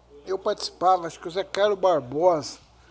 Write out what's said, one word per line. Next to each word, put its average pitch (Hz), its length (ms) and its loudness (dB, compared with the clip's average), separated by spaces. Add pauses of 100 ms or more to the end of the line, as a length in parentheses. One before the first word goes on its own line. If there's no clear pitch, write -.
(260)
eu 190 140 -6
participava, 185 680 0
acho 156 140 -12
que - 80 -14
o 165 40 -8
Zé 185 120 -4
Carlos 196 340 0
Barbosa 156 800 2 (340)